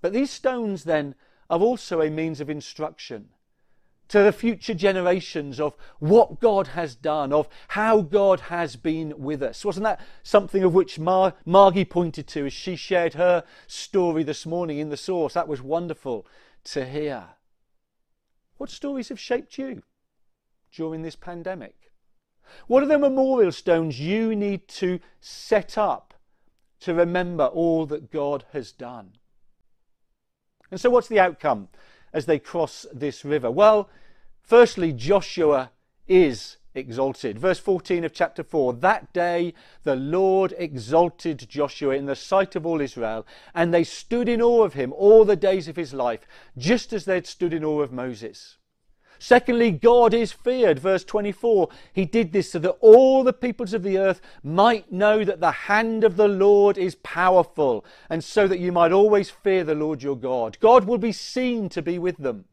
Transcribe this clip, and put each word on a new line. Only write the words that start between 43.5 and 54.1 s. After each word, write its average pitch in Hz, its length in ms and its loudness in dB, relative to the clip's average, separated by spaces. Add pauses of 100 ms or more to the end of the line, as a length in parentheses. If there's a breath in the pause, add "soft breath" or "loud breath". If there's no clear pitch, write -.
and 170 220 0
they 170 80 4
stood 233 460 -4
in 233 120 0
awe 233 220 4
of 180 120 0
him 135 180 -6
all 214 320 8
the 202 100 2
days 190 320 0
of 156 80 -14
his 151 180 -8
life, 120 340 -4 (300 soft breath)
just 180 360 -2
as 208 120 -8
they 190 100 -2
had 180 120 -4
stood 175 260 -6
in 160 120 -6
awe 151 160 -2
of 131 120 -4
Moses." 120 640 -12 (600 soft breath)
Secondly, 240 520 4
God 233 440 4
is 233 180 -2
feared. 240 460 0
Verse 180 260 -2
twenty-four, 208 640 -2 (240 loud breath)
"He 190 140 -2
did 208 260 -2
this 185 200 -2
so 175 80 -6
that 180 200 -2
all 262 440 10
the 254 80 2
peoples 240 420 -6
of 208 80 -4
the 190 160 -2
earth 190 220 0 (220 soft breath)